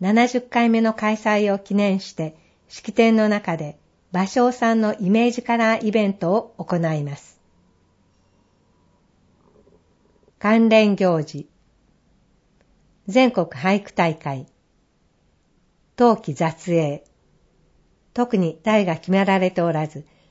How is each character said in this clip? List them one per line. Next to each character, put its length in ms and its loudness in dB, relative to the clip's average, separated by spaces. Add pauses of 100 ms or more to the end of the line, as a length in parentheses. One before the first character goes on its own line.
七 260 2
十 140 -2
回 280 0
目 120 2
の 120 0
開 240 -2
催 380 0
を 40 -4
記 180 -6
念 240 0
し 140 -18
て、 220 -10 (300)
式 260 -16
典 220 4
の 140 2
中 280 -4
で 220 -10 (340)
芭 100 -2
蕉 280 2
さ 240 0
ん 60 2
の 140 0
イ 140 -4
メ 200 4
ー 20 -2
ジ 120 -6
カ 140 -2
ラ 220 2
ー 80 -4
イ 60 -2
ベ 160 2
ン 60 -2
ト 180 -2
を 260 -2
行 180 -4
い 280 -2
ま 120 -10
す。 240 -20 (3000)
関 280 4
連 280 4
行 260 0
事。 260 -14 (1600)
全 240 2
国 160 -2
俳 360 -2
句 100 -20
大 240 -2
会。 300 -10 (1500)
冬 220 4
季 180 -8
雑 380 -4
詠。 300 -2 (1120)
特 220 -2
に 280 -2
題 200 2
が 120 -2
決 160 -6
め 120 2
ら 140 2
れ 140 0
て 100 -2
お 80 0
ら 160 -2
ず、 200 -14 (240)